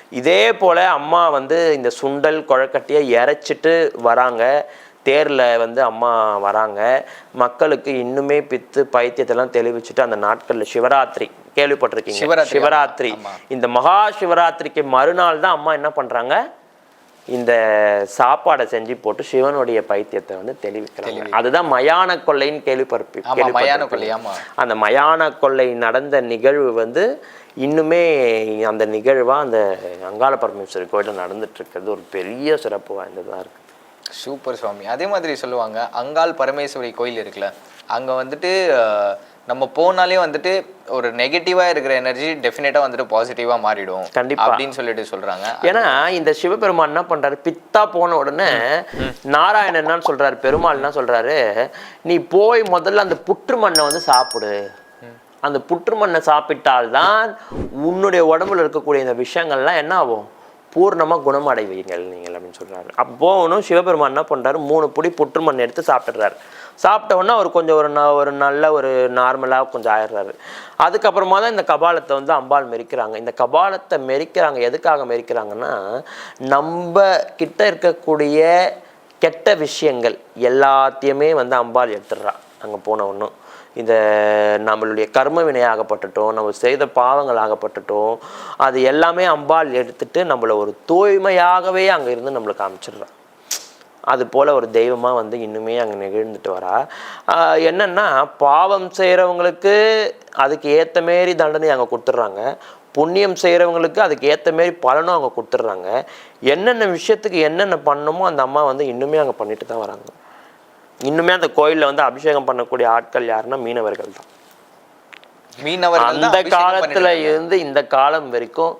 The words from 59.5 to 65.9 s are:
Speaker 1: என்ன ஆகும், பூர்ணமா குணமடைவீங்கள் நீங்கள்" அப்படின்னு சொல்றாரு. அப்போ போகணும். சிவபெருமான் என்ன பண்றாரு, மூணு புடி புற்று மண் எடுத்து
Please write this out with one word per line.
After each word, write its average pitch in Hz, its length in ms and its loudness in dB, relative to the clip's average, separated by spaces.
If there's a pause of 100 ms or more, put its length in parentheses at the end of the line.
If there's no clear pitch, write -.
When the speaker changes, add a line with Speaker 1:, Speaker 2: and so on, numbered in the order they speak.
Speaker 1:
என்ன 170 120 -2
ஆகும், 113 300 -2 (480)
பூர்ணமா 170 440 2 (100)
குணமடைவீங்கள் 98 840 -2
நீங்கள்" 87 220 -14
அப்படின்னு 90 260 -16
சொல்றாரு. 92 340 -16
அப்போ 123 180 -2 (120)
போகணும். 185 440 2
சிவபெருமான் 165 460 2
என்ன 156 160 0
பண்றாரு, 135 280 0 (120)
மூணு 156 240 4
புடி 165 240 0
புற்று 151 220 0
மண் 135 260 0
எடுத்து 156 240 -2